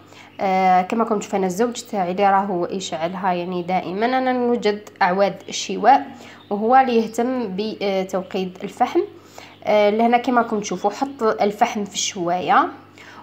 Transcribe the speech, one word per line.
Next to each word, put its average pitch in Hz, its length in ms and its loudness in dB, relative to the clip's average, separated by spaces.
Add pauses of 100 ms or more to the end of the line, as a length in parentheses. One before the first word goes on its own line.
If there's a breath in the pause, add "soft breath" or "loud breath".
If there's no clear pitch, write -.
(420 loud breath)
آه، 185 400 4
كما 226 220 0
راكم 220 160 0
تشوفوا 196 200 -4
أنا 190 80 0
الزوج 226 340 -2
تاعي 185 300 -4
اللي 196 180 4
راهو 196 360 2
يشعلها 185 680 -4
يعني 180 300 -4
دائمًا. 185 420 -2
أنا 254 280 0
نوجد 240 560 0 (120)
أعواد 190 340 2 (140)
الشواء 208 580 2 (420 loud breath)
وهو 220 260 0
اللي 247 220 4
يهتم 226 600 -2
بتوقيد 190 1040 -4
الفحم. 240 360 -2 (680 loud breath)
آه، 208 240 4
لهنا 233 280 4
كما 240 240 2
راكم 220 180 -2
تشوفوا 202 320 -4
حط 277 320 -6
الفحم 208 600 0
في - 80 -14
الشوايه 180 760 0 (540 loud breath)